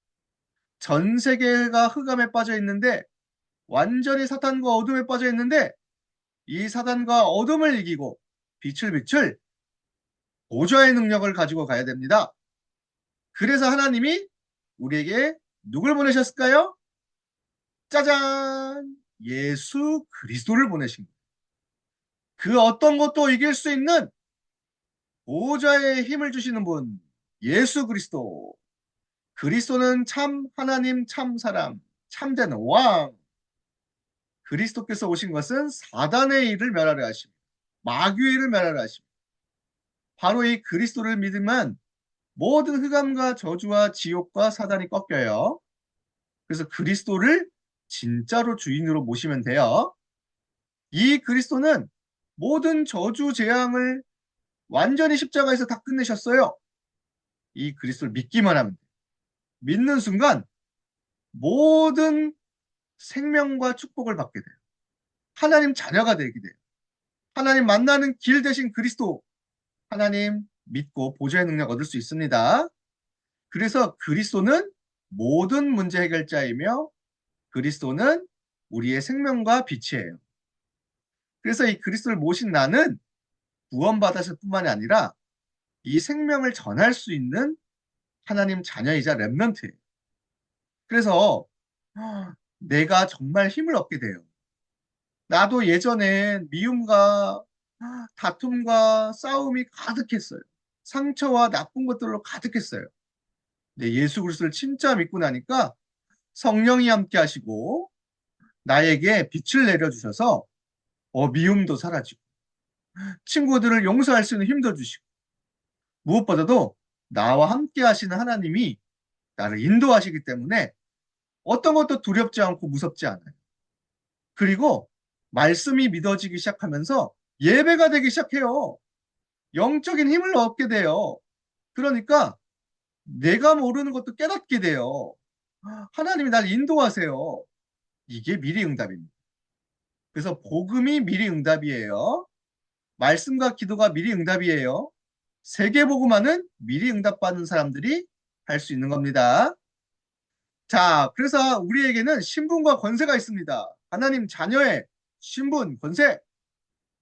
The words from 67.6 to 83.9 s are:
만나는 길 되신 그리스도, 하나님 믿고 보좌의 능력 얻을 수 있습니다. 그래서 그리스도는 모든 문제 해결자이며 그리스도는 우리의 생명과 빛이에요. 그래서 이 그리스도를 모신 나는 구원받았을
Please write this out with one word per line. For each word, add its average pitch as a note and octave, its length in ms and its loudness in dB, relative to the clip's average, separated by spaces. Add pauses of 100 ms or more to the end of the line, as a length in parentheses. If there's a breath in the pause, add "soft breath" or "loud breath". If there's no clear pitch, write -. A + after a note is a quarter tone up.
만나는 C4 540 4
길 C4+ 220 4
되신 C4+ 300 -2
그리스도, A3+ 500 -4 (680)
하나님 G#3 580 -2 (180)
믿고 C#3 500 -6
보좌의 F3 300 0
능력 D3+ 260 -2
얻을 A#2+ 120 -4
수 D3 140 -8
있습니다. D3+ 720 0 (800)
그래서 A3 480 0
그리스도는 G#3+ 720 0 (380)
모든 C4+ 600 0
문제 F#3 300 -2
해결자이며 E3 880 -4 (600)
그리스도는 D3+ 800 -2 (420)
우리의 B2 320 -2
생명과 B3+ 640 0
빛이에요. A2 540 -10 (1200)
그래서 A#3 240 0
이 G#3+ 140 0
그리스도를 A3 380 -4
모신 E3+ 340 -2
나는 D#3+ 480 2 (720)
구원받았을 F3+ 720 0